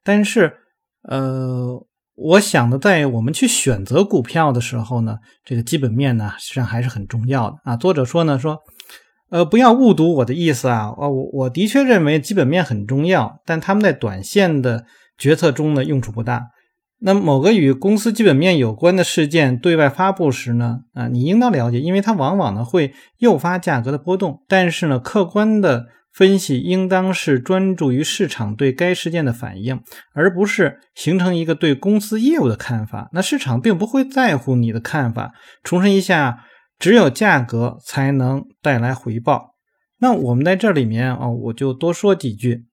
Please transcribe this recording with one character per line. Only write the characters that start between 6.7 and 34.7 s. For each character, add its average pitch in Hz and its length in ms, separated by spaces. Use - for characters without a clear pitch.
是 127 60
很 104 180
重 117 220
要 127 220
的 - 160
啊。 123 100
作 180 180
者 135 120
说 170 180
呢， 143 160
说， 151 200
呃， 175 140
不 165 140
要 240 160
误 247 200
读 165 220
我 127 80
的 120 100
意 165 200
思 127 160
啊， 110 180
呃， 143 120
我， 135 240
我 131 160
的 175 180
确 277 160
认 214 220
为 151 120
基 147 160
本 156 140
面 170 160
很 104 240
重 139 180
要， 160 400
但 160 140
他 196 160
们 208 80
在 180 80
短 101 320
线 170 380
的 120 240
决 147 180
策 160 160
中 151 220
呢， 135 100
用 143 180
处 110 120
不 117 100
大。 120 240
那 190 80
某 156 280
个 190 100
与 147 220
公 202 240
司 220 160
基 226 100
本 175 100
面 165 240
有 113 160
关 170 220
的 180 80
事 156 240
件 143 320
对 170 160
外 147 140
发 190 240
布 160 180
时 120 220
呢， 120 300
啊， 123 160
你 123 140
应 185 140
当 240 140
了 120 180
解， 120 120
因 165 100
为 196 80
它 220 140
往 165 240
往 120 180
呢 113 80
会 135 300
诱 220 200
发 175 220
价 143 220
格 127 100
的 147 60
波 180 180
动。 185 320
但 185 240
是 165 160
呢， 131 100
客 180 280
观 214 340
的 120 280
分 190 260
析 135 200
应 180 280
当 185 260
是 135 280
专 185 340
注 147 160
于 131 100
市 - 240
场 107 300
对 135 160
该 175 240
事 165 160
件 165 140
的 120 80
反 98 280
应， 127 200
而 175 200
不 190 120
是 185 340
形 - 240
成 180 160
一 165 80
个 160 100
对 147 220
公 202 240
司 220 220
业 302 180
务 147 80
的 110 80
看 110 320
法。 - 240
那 170 100
市 285 160
场 123 220
并 214 180
不 202 80
会 269 200
在 254 320
乎 127 180
你 117 160